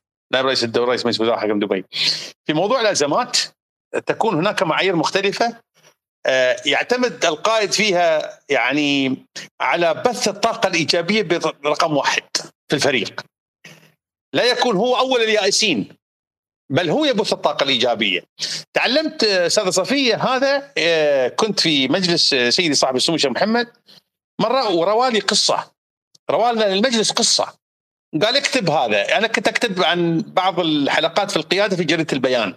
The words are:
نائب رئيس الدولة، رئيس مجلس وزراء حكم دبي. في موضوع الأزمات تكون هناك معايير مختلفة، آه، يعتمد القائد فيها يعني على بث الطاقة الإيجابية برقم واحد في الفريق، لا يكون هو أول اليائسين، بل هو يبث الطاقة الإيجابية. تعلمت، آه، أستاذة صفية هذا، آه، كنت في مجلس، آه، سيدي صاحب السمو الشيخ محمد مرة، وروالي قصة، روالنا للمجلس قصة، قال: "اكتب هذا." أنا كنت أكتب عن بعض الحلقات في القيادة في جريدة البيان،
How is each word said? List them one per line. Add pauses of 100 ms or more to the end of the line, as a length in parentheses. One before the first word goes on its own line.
(320)
نائب
رئيس
الدولة،
رئيس
مجلس
وزراء
حكم
دبي. (600)
في
موضوع
الأزمات (680)
تكون
هناك
معايير
مختلفة، (680)
آه، (100)
يعتمد
القائد
فيها (100)
يعني (440)
على
بث
الطاقة
الإيجابية (400)
برقم
واحد (460)
في
الفريق، (1120)
لا
يكون
هو
أول
اليائسين، (760)
بل
هو
يبث
الطاقة
الإيجابية. (500)
تعلمت،
آه،
أستاذة
صفية
هذا،
آه،
كنت
في
مجلس،
آه،
سيدي
صاحب
السمو
الشيخ
محمد (680)
مرة،
وروالي
قصة، (600)
روالنا
للمجلس
قصة، (680)
قال:
"اكتب
هذا."
أنا
كنت
أكتب
عن
بعض
الحلقات
في
القيادة
في
جريدة
البيان،